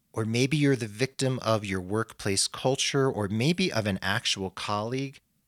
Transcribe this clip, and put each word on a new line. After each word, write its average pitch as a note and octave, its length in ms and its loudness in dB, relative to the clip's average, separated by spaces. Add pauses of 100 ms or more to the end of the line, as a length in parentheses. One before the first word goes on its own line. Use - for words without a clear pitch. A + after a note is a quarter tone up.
(140)
or A2+ 100 -2
maybe B2 320 2
you're C#3+ 200 4
the A#2 100 -4
victim B2+ 560 -2
of A2 240 2
your F#2+ 160 -2
workplace G2+ 680 -2
culture, C3+ 580 0
or G#2+ 220 0
maybe D3 420 2
of G#2 160 0
an G2 140 0
actual F#2+ 480 -2
colleague, A#2 720 -4 (280)